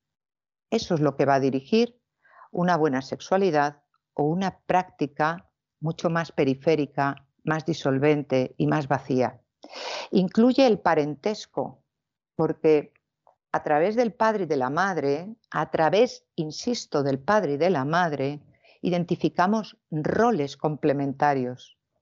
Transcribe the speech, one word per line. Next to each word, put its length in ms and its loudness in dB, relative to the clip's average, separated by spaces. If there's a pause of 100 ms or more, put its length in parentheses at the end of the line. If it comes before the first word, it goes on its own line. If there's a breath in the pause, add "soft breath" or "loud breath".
(720)
Eso 240 -2
es 60 0
lo 160 0
que 100 2
va 80 4
a 60 2
dirigir 600 0 (500 soft breath)
una 260 0
buena 260 0
sexualidad 800 0 (320)
o 100 -2
una 420 -2
práctica 800 -2 (320)
mucho 300 -4
más 220 -4
periférica, 920 0 (180)
más 220 -4
disolvente 920 0
y 100 0
más 220 0
vacía. 520 -2 (720 loud breath)
Incluye 560 4
el 120 4
parentesco, 1040 -4 (520)
porque 600 2 (600)
a 80 -2
través 340 2
del 180 0
padre 300 0
y 20 -6
de 100 -2
la 140 0
madre, 640 -2 (160)
a 200 -4
través, 540 2 (120)
insisto, 640 -4
del 160 -2
padre 340 0
y 60 -2
de 100 2
la 160 0
madre, 560 -2 (400 soft breath)
identificamos 960 -2 (140)
roles 680 0
complementarios. 1200 -2 (260)